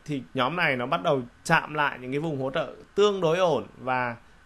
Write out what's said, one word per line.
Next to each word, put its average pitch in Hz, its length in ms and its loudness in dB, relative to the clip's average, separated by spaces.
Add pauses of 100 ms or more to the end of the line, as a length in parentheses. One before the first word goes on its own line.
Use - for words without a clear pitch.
thì 143 180 -4 (120)
nhóm 131 220 0
này 156 200 2
nó 123 100 -2
bắt 160 160 -2
đầu 143 200 2 (220)
chạm 151 300 2
lại 147 260 0
những 123 100 -10
cái 143 100 -2
vùng 151 200 -4
hỗ 131 100 -4
trợ 143 240 -4 (200)
tương 202 260 4
đối 165 180 2
ổn, 151 260 2 (140)
và 123 380 -2 (300)